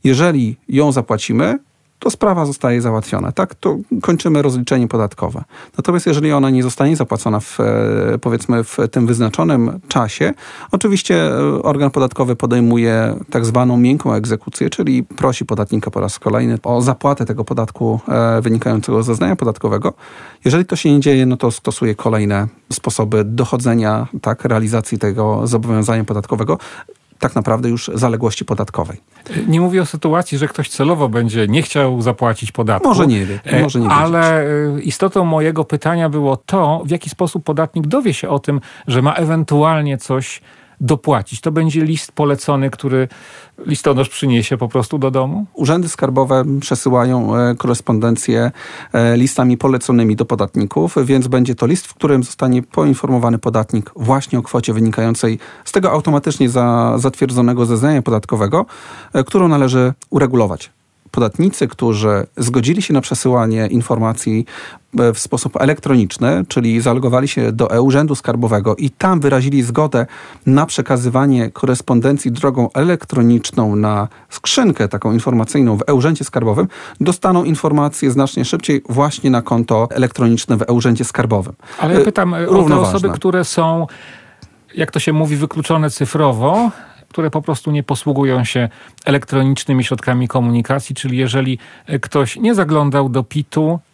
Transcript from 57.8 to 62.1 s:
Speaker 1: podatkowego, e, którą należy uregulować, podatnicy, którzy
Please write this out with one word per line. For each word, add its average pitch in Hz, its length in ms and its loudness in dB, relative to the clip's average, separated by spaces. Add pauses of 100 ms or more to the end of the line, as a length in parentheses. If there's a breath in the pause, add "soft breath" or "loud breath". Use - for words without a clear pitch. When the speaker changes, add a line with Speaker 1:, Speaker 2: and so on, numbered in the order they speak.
Speaker 1:
podatkowego, 110 640 0 (460 loud breath)
e, 135 120 0
którą 185 240 2
należy 131 440 2 (180)
uregulować, 123 600 0 (480)
podatnicy, 131 500 0
którzy 107 580 0 (100)